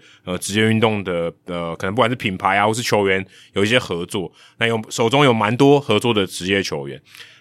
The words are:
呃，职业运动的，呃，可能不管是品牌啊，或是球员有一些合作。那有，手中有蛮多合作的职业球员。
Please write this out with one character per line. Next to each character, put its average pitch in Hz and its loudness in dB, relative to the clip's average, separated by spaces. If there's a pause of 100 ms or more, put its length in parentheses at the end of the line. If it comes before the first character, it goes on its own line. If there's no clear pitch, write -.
(240)
呃， 90 -6
职 98 -4
业 110 4
运 110 2
动 107 0
的， 85 -4 (140)
呃， 85 -6
可 98 -8
能 95 -4
不 120 0
管 117 4
是 127 -4
品 98 -6
牌 98 0
啊， 104 4
或 110 0
是 120 -4
球 104 0
员 95 0 (300)
有 98 2
一 107 0
些 120 2
合 87 -4
作。 87 -6 (280)
那 117 0
有， 113 0 (120)
手 117 0
中 139 4
有 131 6
蛮 110 0
多 139 6
合 113 0
作 120 0
的 101 2
职 90 -10
业 98 2
球 73 -8
员。 67 -12 (400)